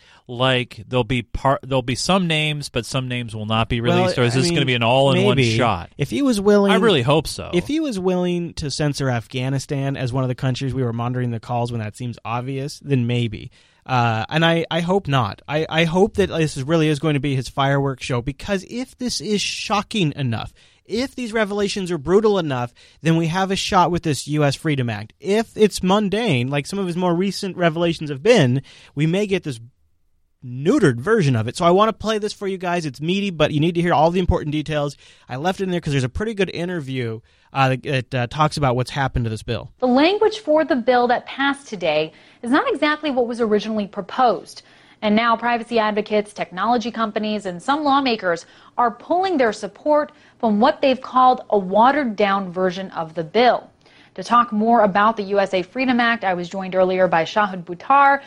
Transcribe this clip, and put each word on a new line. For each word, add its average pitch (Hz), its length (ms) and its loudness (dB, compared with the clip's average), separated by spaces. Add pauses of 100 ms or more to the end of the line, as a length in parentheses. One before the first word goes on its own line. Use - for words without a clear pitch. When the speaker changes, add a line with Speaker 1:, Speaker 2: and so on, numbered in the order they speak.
(280)
Speaker 1:
Like, 123 580 -2
there'll 123 160 0
be 117 200 -2
part, - 420 -2
there'll 131 180 0
be 120 140 -4
some 180 320 0
names, 151 400 -2
but 117 180 -6
some 131 220 -4
names 120 260 -8
will 110 120 -8
not 110 220 0
be 120 120 -2
Speaker 2:
Well, 120 180 2
Speaker 1:
released, 120 180 2
or 131 60 2
is 120 140 2
Speaker 2:
I - 20 4
Speaker 1:
this 170 120 2
gonna 165 100 2
Speaker 2:
mean, 135 80 2
Speaker 1:
be 127 60 2
an 117 100 0
all-in-one 139 500 4
Speaker 2:
maybe. 117 220 4
Speaker 1:
shot? 110 420 0
Speaker 2:
If 139 120 -2
he 262 120 -2
was 240 180 2
willing, 202 300 4
Speaker 1:
I 214 60 4
really 190 260 4
hope 147 240 2
so. - 260 -10
Speaker 2:
If 175 140 0
he 302 140 -2
was 254 180 -4
willing 180 560 -2
to 147 160 -6
censor 143 400 -2
Afghanistan 135 840 -4
as 120 160 -4
one 131 100 0
of 127 60 -2
the 127 80 -2
countries 131 360 -4
we 131 120 -2
were 117 80 -2
monitoring 120 400 -4
the 113 80 -6
calls 120 320 -4
when 117 80 -6
that 107 160 -10
seems 120 280 -10
obvious, 131 540 -8
then 131 300 0
maybe. 120 420 -4 (340)
Uh, 117 440 0
and 160 160 0
I, 165 260 2
I 170 120 -2
hope 190 260 0
not. 127 400 0
I, 156 200 -2
I 160 140 0
hope 185 320 2
that 190 140 0
this 156 280 -2
is, 135 60 -6
really 156 240 2
is 151 140 0
going 156 140 0
to 139 60 0
be 139 140 -2
his 131 140 -4
fireworks 139 560 -2
show, 120 180 -2
because 185 480 -6
if 247 280 -10
this 247 220 -6
is 208 200 -2
shocking 202 720 -2
enough, 117 380 -4 (380)
if 240 240 -4
these 240 180 -8
revelations 202 580 -2
are 170 80 -4
brutal 196 400 4
enough, 131 360 -4 (260)
then 165 160 2
we 165 120 2
have 185 220 0
a 190 60 -2
shot 180 340 2
with 170 120 -2
this 147 260 -2
U 151 160 0
S 139 120 2
Freedom 131 340 -2
Act. 104 300 -10
If 214 360 -2
it's 208 260 2
mundane, 190 680 0
like 143 180 -4
some 196 120 -8
of 196 80 -2
his 170 100 -4
more 180 180 2
recent 185 420 -4
revelations 170 540 0
have 139 120 -8
been, 147 400 4 (320)
we 147 120 0
may 190 200 0
get 185 180 -2
this 123 160 -8 (840)
neutered 139 540 2
version 143 400 2
of 110 120 -2
it. - 80 -10
So 175 100 2
I 170 40 6
wanna 208 220 4
play 214 260 -4
this 202 140 -6
for 202 160 -8
you 196 80 -4
guys. 175 300 -4
It's 135 140 -8
meaty, 196 300 0
but 151 220 0
you 147 80 2
need 170 140 2
to 170 80 0
hear 170 100 2
all 151 180 4
the 185 100 0
important 170 320 0
details. 147 440 -4 (320)
I 123 80 -10
left 180 240 -4
it 196 40 -2
in 185 60 -4
there 175 100 -2
'cause 147 120 -6
there's 135 100 0
a 127 60 -2
pretty 214 240 -6
good 196 160 -2
interview, 131 720 -6 (320)
uh, 135 240 2
that, 123 60 -8
that, 135 320 -4
uh, 123 140 -2
talks 151 280 0
about 135 180 0
what's 123 160 -2
happened 131 360 -2
to 113 40 -4
this 110 120 -8
bill. - 280 -8 (100)
Speaker 3:
The 254 60 0
language 381 520 2
for 311 260 2
the 311 120 0
bill 247 320 2
that 240 180 0
passed 277 420 -4
today 160 440 -2 (300)
is 233 80 -4
not 440 220 2
exactly 302 380 -2
what 247 160 0
was 233 140 -4
originally 214 460 0
proposed. 202 760 -2 (400)
And 208 120 2
now 233 220 2
privacy 233 420 -2
advocates, 214 540 0
technology 214 580 -2
companies, 214 540 -4
and 175 180 -8
some 294 220 -2
lawmakers 233 640 0 (320)
are 233 120 2
pulling 349 460 -2
their 233 160 2
support 294 580 -2 (280)
from 214 200 2
what 285 220 4
they've 262 200 2
called 254 500 4
a 208 80 4
watered-down 202 920 2
version 185 420 -2
of 160 220 -8
the 170 100 -4
bill. 214 440 2 (480)
To 185 80 -10
talk 233 280 2
more 220 300 4
about 208 340 2
the 214 60 -6
U 202 160 -2
S 196 160 0
A 180 80 2
Freedom 254 380 0
Act, 233 240 0
I 190 100 2
was 175 140 -6
joined 190 260 -8
earlier 185 340 4
by 165 160 2
Shahid 190 400 -2
Buttar, 277 640 4